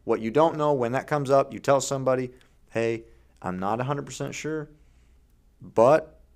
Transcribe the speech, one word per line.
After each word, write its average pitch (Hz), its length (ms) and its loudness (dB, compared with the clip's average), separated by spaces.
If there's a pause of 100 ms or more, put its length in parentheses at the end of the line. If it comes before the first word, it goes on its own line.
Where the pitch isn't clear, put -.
What 113 160 -2
you 110 120 -6
don't 156 260 2
know, 151 160 2
when 120 200 -2
that 131 140 -4
comes 143 220 -2
up, 139 240 4
you 104 60 -10
tell 139 200 2
somebody, 131 520 -2 (380)
"Hey, 113 360 -4 (360)
I'm 92 180 -6
not 104 200 -2
a 123 40 -2
hundred 143 220 -6
percent 127 300 -10
sure, 151 340 -8 (920)
but 131 580 4 (160)